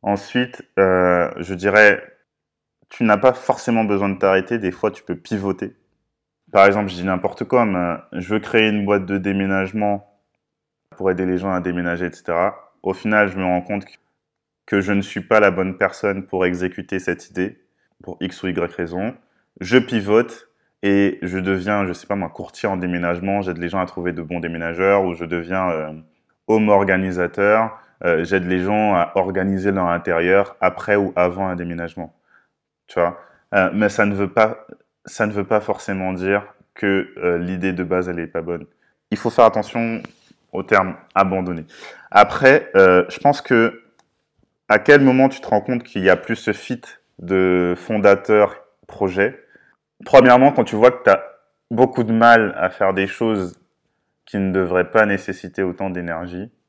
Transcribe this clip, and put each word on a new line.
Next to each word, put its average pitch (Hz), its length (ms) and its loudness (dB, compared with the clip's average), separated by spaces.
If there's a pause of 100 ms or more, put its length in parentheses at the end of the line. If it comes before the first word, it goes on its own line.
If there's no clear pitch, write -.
Ensuite, 107 600 -4 (160)
euh, 90 600 2
je 90 160 -8
dirais, 101 480 4 (840)
tu - 160 -6
n'as 107 120 4
pas 123 160 4
forcément 117 520 -2
besoin 101 240 -2
de 95 100 -4
t'arrêter. 95 400 0
Des 98 140 -4
fois, - 180 -4
tu - 120 -20
peux - 140 -8
pivoter. 98 580 -8 (800)
Par 98 140 8
exemple, 101 240 2
je 90 60 -14
dis 87 80 -8
n'importe 92 400 -4
quoi, 120 200 2
mais 87 320 -2 (160)
je 90 220 -6
veux 107 60 0
créer 110 280 0
une 104 160 -2
boîte 101 220 0
de 98 100 -4
déménagement 98 1000 -4 (760)
pour 95 140 -2
aider 92 140 -2
les 92 140 -2
gens 95 140 -6
à 92 80 -2
déménager, 87 460 -6
et 82 60 -8
cetera. - 720 -6
Au 95 100 -4
final, 107 360 0
je 92 100 -10
me 92 60 -4
rends 90 180 -2
compte 101 240 -8
que, - 60 -20 (760)
que 101 160 -8
je 95 100 -4
ne 101 80 0
suis 101 220 -10
pas 107 180 4
la 101 100 4
bonne 92 280 -6
personne 98 480 -4
pour 92 180 -4
exécuter 90 540 -4
cette 90 320 -8
idée, 95 340 -8 (380)
pour - 180 -16
X - 220 -10
ou 95 60 -6
Y 87 260 -6
raison. 92 400 -8 (460)
Je 104 180 2
pivote 113 720 -2 (320)
et 98 400 0
je 90 160 -6
deviens, 95 480 -2
je 90 80 -6
sais - 120 -20
pas 101 100 -6
moi, 92 120 -6
courtier - 400 -10
en 95 80 -4
déménagement, 87 640 -4
j'aide 90 180 -6
les 85 120 -8
gens 95 100 -4
à 92 60 -2
trouver 87 260 -8
de 82 80 -10
bons 85 200 -10
déménageurs, 85 640 0
ou 90 100 -4
je 85 100 -10
deviens, 87 460 -4
euh, 78 220 -6 (560)
home 107 200 2
organisateur, 98 1120 0 (240)
euh, 85 200 0
j'aide 92 200 -2
les 90 140 -2
gens 104 360 0
à 85 200 0
organiser 95 560 -2
leur 95 160 -2
intérieur 87 760 0
après 95 360 0
ou 98 200 0
avant 90 300 0
un 90 100 -6
déménagement. 85 580 -10 (760)
Tu - 100 -8
vois ? 87 200 -2 (360)
Euh, 95 180 2
mais 104 160 0
ça 104 160 0
ne 101 100 -2
veut 98 180 -4
pas, - 340 0 (380)
ça - 220 -6
ne 104 60 -6
veut 101 140 -6
pas 107 140 0
forcément 95 520 -6
dire 95 300 -2 (320)
que, 98 440 -4
euh, 87 200 -2
l'idée 90 340 -4
de 90 120 -6
base, 90 240 -4
elle 87 100 -8
est 82 80 -8
pas 82 160 -10
bonne. 85 240 -10 (460)
Il 208 40 -6
faut 120 140 -4
faire 120 140 6
attention 113 580 -2 (500)
au 92 100 -6
terme 95 340 0 (180)
abandonner. 92 500 -2 (460)
Après, 131 640 4
euh, 90 340 8
je - 120 -16
pense 139 200 2
que 117 440 0 (840)
à 107 100 4
quel 143 220 8
moment 135 280 4
tu 131 120 -6
te - 60 -16
rends 104 160 0
compte 120 200 -6
qu'il - 200 -8
y 92 80 4
a 90 60 6
plus 113 200 -6
ce - 160 -4
fit - 300 -8 (380)
de 90 560 0
fondateur-projet ? 104 1600 0 (640)
Premièrement, 127 480 8
quand 127 120 0
tu 110 120 -6
vois 117 140 6
que 123 140 -12
t'as 95 180 4 (480)
beaucoup 123 340 0
de 110 80 -2
mal 113 460 6
à 92 100 0
faire 95 240 0
des 95 140 0
choses 98 520 -4 (680)
qui - 120 -10
ne 95 140 -2
devraient 90 380 0
pas 110 160 4
nécessiter 98 560 -6
autant 92 280 -6
d'énergie. 87 600 -10 (180)